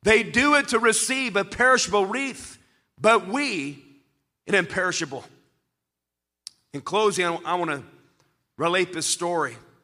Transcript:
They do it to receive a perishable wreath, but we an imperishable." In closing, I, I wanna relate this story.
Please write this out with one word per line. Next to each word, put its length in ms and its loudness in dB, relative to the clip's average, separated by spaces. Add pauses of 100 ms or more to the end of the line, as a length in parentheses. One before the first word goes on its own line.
They 180 6
do 320 2
it 160 2
to 100 2
receive 560 0
a 80 0
perishable 640 2
wreath, 540 -8 (400)
but 280 4
we 560 -4 (640)
an 80 -2
imperishable." 720 -2 (1500)
In 100 -10
closing, 440 0
I, 100 -2 (100)
I 100 -2
wanna 280 -4 (760)
relate 360 0
this 140 -6
story. 500 -2 (260)